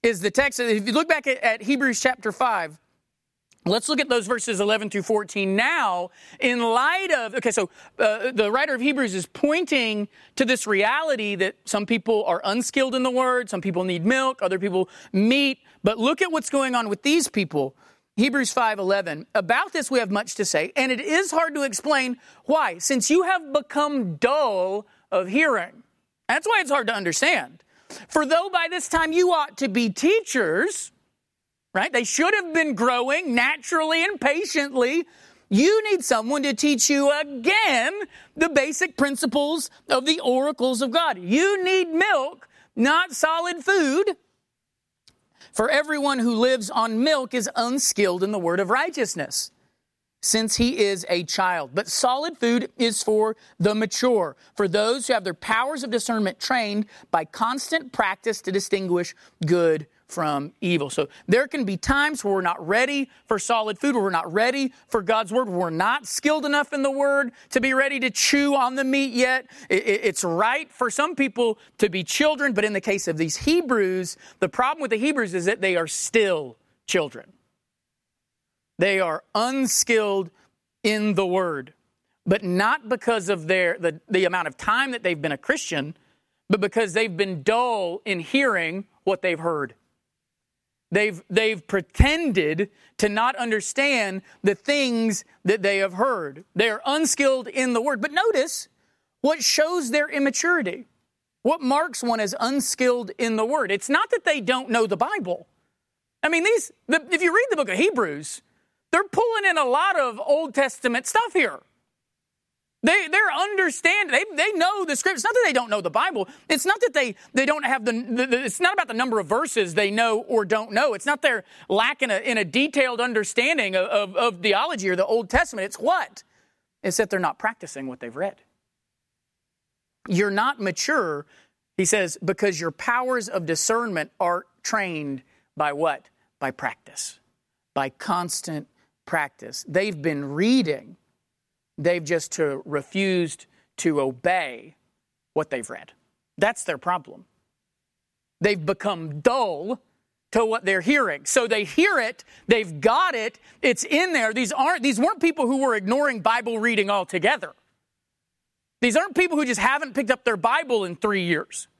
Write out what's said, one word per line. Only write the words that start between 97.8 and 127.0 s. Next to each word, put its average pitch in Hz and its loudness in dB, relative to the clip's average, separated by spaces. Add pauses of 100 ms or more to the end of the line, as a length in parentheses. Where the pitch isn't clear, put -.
word. 254 -2
But 294 -4
notice 330 0 (520)
what 294 2
shows 311 0
their 294 0
immaturity, 277 0 (560)
what 320 2
marks 285 0
one 233 -2
as 202 -2
unskilled 247 0
in 226 0
the 220 2
word. 254 0
It's 196 -2
not 349 2
that 453 -2
they 294 0
don't 254 -2
know 226 2
the 185 -2
Bible. 233 -2 (800)
I 302 2
mean, 330 2
these, 440 0 (160)
the, 302 0
if 339 0
you 349 2
read 494 4
the 359 2
book 262 -2
of 185 -2
Hebrews, 208 -2 (500)
they're 359 4
pulling 440 0
in 339 4
a 277 2
lot 330 2
of 247 -2
Old 294 0
Testament 254 0
stuff 466 0
here. 226 0 (1200)
They, 339 4
they're 392 4
understand-, 370 0
they, 285 2 (140)
they 403 0
know 370 0
the 294 -2
scriptures. 370 -2
It's 381 -6
not 453 2
that 480 4
they 330 2
don't 240 0
know 208 -2
the 170 -4
Bible. 233 -2 (180)
It's 311 0
not 403 2
that 480 2
they, 254 0 (180)
they 269 4
don't 294 0
have 254 0
the, 233 0
the, 247 -2
the, 262 0
it's 233 -4
not 359 4
about 381 0
the 233 -8
number 226 0
of 170 -4
verses 214 0
they 202 2
know 226 2
or 220 0
don't 214 -2
know. 240 2
It's 196 -8
not 285 0
they're 247 2 (240)
lacking 240 0
a, 196 0
in 233 0
a 202 0
detailed 254 0
understanding 240 0
of, 185 2
of, 202 0
of 226 0
theology 202 0
or 180 0
the 185 2
Old 220 0
Testament. 240 0
It's - -10
what? 302 -2 (580)
It's 185 -4
that 208 0